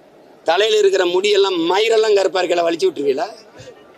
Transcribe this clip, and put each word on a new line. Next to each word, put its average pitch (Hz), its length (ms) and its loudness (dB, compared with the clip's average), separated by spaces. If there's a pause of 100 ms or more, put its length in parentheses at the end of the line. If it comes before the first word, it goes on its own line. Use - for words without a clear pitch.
(440)
தலையில 214 340 0
இருக்கிற 190 260 2
முடியெல்லாம், 190 540 0 (120)
மயிரெல்லாம் 220 440 2
கருப்பா 190 280 0
இருக்கல, 175 240 0
வலிச்சு 170 220 -2
விட்டுருவீங்களா? 143 400 -4 (680)